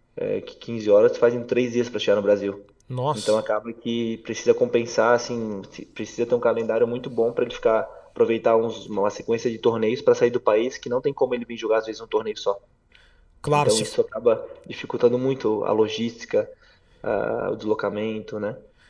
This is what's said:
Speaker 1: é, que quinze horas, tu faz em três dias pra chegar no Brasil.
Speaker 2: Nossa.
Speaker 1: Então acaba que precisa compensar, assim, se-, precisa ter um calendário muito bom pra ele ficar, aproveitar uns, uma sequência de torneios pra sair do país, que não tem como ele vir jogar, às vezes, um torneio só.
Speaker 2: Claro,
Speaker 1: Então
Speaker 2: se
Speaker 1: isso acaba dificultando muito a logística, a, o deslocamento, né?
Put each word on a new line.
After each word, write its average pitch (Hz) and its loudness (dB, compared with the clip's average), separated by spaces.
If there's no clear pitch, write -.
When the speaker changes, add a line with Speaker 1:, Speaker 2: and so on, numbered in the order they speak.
Speaker 1:
é, 101 -4
que - -18
quinze 110 -4
horas, 110 8
tu - -6
faz 120 4
em 120 -4
três 120 0
dias 117 0
pra 107 -6
chegar 101 2
no 104 0
Brasil. 101 0
Speaker 2:
Nossa. 127 -4
Speaker 1:
Então 107 2
acaba 110 -4
que 117 -4
precisa 117 0
compensar, 117 4
assim, 113 -4
se-, - -16
precisa - -6
ter 120 2
um 117 0
calendário 113 2
muito 123 -6
bom 117 0
pra 120 -2
ele 120 -6
ficar, 110 2
aproveitar 113 2
uns, 110 -2
uma 101 0
sequência 117 -4
de 113 -4
torneios 113 2
pra 120 6
sair 120 4
do 120 -2
país, 113 2
que - -12
não 120 -2
tem 139 -4
como 127 0
ele 120 -6
vir 117 -12
jogar, 110 0
às 110 -2
vezes, 110 -10
um 113 -16
torneio 110 -2
só. - -4
Speaker 2:
Claro, 147 2
Speaker 1:
Então - 4
Speaker 2:
se 110 -2
Speaker 1:
isso - -4
acaba 113 0
dificultando 123 0
muito 127 0
a - -2
logística, 110 -2
a, 110 -2
o 110 -4
deslocamento, 107 -4
né? 104 -6